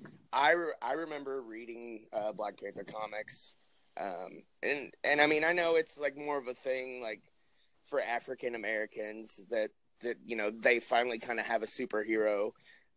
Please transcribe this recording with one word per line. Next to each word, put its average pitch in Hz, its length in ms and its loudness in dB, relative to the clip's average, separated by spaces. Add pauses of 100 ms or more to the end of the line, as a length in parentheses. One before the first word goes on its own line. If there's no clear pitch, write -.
(320)
I, 139 200 8
re-, 170 280 2
I 120 120 0
remember 143 500 -2
reading, 113 720 -10
uh, 107 200 0
Black 101 280 -4
Panther 101 240 -8
comics. 107 720 -8 (460)
Um, 90 440 -8 (180)
and, 131 400 -2
and, 147 180 4
I 151 60 8
mean, 151 180 4
I 165 80 4
know 170 220 4
it's, 160 240 2
like, 143 180 -2
more 147 220 -2
of 120 80 -6
a 123 80 -4
thing, 131 480 -4
like, 107 180 -6 (680)
for 139 120 0
African 120 540 -2
Americans 107 840 -4 (100)
that, 110 200 2 (320)
that, 120 220 -2
you 113 120 -4
know, 107 140 0
they 117 280 4
finally 120 400 2
kinda 113 240 -2
have 110 220 0
a - 20 -6
superhero. 107 880 2 (440)